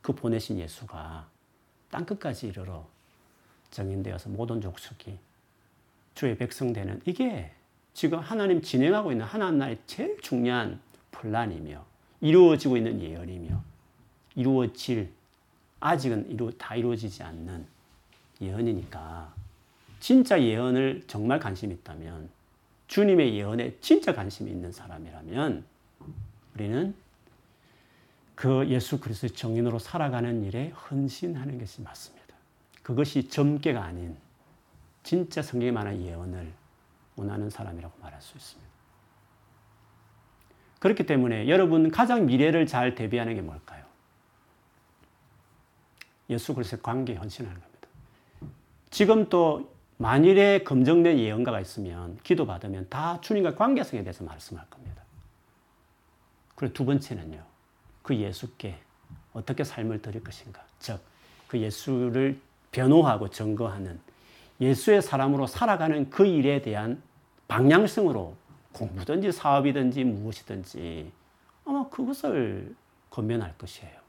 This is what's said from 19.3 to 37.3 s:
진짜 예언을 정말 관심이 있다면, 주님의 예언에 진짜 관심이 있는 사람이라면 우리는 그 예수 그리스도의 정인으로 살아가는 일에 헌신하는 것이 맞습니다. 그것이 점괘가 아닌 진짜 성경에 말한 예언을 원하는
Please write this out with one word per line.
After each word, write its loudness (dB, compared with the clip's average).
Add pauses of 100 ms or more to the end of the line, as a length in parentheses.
진짜 6
예언을 2
정말 0
관심이 -6
있다면, -14 (580)
주님의 4
예언에 -4
진짜 4
관심이 -8
있는 -8
사람이라면 -8 (880)
우리는 -4 (1400)
그 2
예수 0
그리스도의 -6
정인으로 -2
살아가는 -4
일에 -6
헌신하는 -6
것이 -14
맞습니다. -20 (480)
그것이 0
점괘가 0
아닌 -10 (840)
진짜 -2
성경에 -2
말한 -4
예언을 -10 (640)
원하는 -6